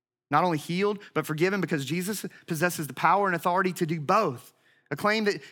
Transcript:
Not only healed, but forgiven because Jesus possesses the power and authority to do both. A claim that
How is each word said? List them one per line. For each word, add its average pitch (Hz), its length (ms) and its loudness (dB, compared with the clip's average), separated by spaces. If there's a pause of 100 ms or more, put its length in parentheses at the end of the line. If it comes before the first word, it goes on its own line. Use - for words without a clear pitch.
(300)
Not 147 140 4
only 175 140 2
healed, 202 420 -2 (140)
but 156 120 -2
forgiven 180 360 2
because 160 240 -2
Jesus 180 400 -4 (220)
possesses 170 400 -2
the 131 60 -14
power 185 340 4
and 180 80 0
authority 185 380 2
to 170 120 -2
do 165 140 -4
both. 160 540 0 (380)
A 147 40 -2
claim 208 300 0
that 180 160 0 (100)